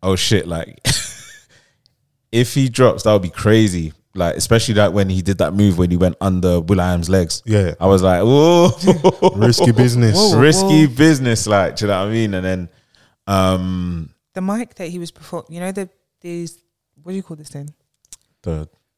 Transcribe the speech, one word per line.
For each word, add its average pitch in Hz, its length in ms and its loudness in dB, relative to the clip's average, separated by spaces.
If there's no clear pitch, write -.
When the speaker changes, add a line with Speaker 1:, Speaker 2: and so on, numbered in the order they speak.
Speaker 1:
"Oh 95 140 0
shit!" - 280 0
Like, 82 380 -12
<laughs> - 1500 -12
if 120 220 0
he 135 160 0
drops, 120 340 2
that 107 100 2
would 101 80 4
be 92 80 -6
crazy. 92 640 0
Like, 87 200 -4
especially, 117 380 0
like, 104 200 2
when 98 160 0
he 95 120 -2
did 90 160 -2
that 85 160 -2
move 98 240 2
when 87 140 2
he 90 60 0
went 87 220 0
under 90 400 0
Will 90 220 0
I 90 120 -2
Am's 85 160 -4
legs. 92 360 -2
Speaker 2:
Yeah. 101 340 0
Speaker 1:
I 98 80 0
was 98 140 4
like, 92 220 2
"Whoa." 165 480 4
<laughs> - 40 -10
Speaker 2:
Risky 117 360 2
business. 117 460 2
Speaker 3:
Whoa, 196 220 4
Speaker 1:
Risky 156 480 4
Speaker 3:
whoa. 127 80 -2
Speaker 1:
business, 127 520 2
like, 98 300 0
do 104 80 -4
you 101 60 0
know 95 100 -2
what 101 80 -4
I - 20 -4
mean? 110 220 -2
And 92 120 -6
then, 90 240 -6
um, 92 840 -2
Speaker 3:
The 190 80 -8
mic 208 340 -6
that 175 140 -12
he 175 100 -10
was 170 120 -12
perform-, - 380 -14
you 170 100 -16
know, 185 120 -8
the, 190 180 -10
these, 170 360 -12
what 175 100 -16
do 190 40 -10
you 190 80 -10
call 160 140 -16
this 151 120 -20
thing? 143 240 -16
Speaker 1:
The, 78 260 -8